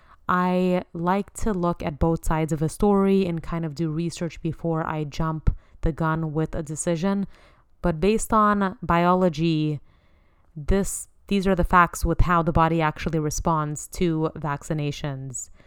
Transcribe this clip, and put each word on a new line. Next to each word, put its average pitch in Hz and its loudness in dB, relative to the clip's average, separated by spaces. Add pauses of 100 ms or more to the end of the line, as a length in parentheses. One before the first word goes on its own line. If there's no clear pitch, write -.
(260)
I 180 2 (100)
like 180 -2
to - 0
look 175 -2
at 151 -4
both 165 0
sides 160 0
of 151 -2
a 160 0
story 196 4
and 165 -4
kind 165 -6
of 147 -6
do 160 -2
research 165 -6
before 160 -2
I 156 -4
jump 160 0 (280)
the 165 2
gun 160 -2
with 160 -2
a 165 -6
decision. 175 -2 (560)
But 165 0
based 214 2
on 208 2
biology, 170 2 (760)
this, 185 -2 (180)
these 196 0
are 196 4
the 175 0
facts 170 2
with 165 2
how 175 2
the 160 0
body 165 4
actually 156 -2
responds 151 -2
to 160 0
vaccinations. 143 -6 (160)